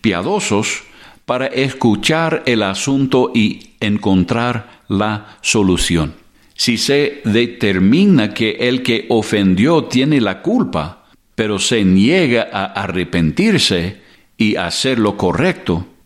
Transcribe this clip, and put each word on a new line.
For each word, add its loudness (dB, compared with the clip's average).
piadosos -2
para -2
escuchar 0
el 0
asunto 0
y -2
encontrar -2
la -4
solución. 0
Si -2
se 0
determina 2
que -2
el 0
que -2
ofendió 2
tiene 2
la -2
culpa, -2
pero -2
se 0
niega 2
a -4
arrepentirse -2
y 0
hacer -2
lo 0
correcto -2